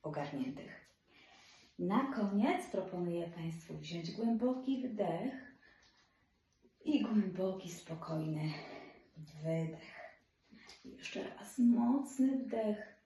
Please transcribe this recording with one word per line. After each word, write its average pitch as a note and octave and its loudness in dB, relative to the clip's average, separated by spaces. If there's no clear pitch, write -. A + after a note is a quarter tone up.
ogarniętych. - -6
Na A3 2
koniec G#3+ 2
proponuję F3 -2
Państwu E3 -6
wziąć E3 -6
głęboki A#3+ 0
wdech G#3 0
i C#4 4
głęboki, F#3+ 0
spokojny D#3 -4
wydech. D#3+ -4
Jeszcze - -8
raz - -10
mocny B3+ 6
wdech A3 0